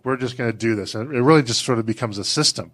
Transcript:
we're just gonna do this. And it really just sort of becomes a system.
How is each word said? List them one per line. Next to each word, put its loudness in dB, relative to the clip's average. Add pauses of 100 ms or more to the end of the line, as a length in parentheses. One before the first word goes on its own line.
we're -2
just -6
gonna -2
do -2
this. -6
And -6
it 0
really 8
just -2
sort 2
of -2
becomes -4
a -6
system. -2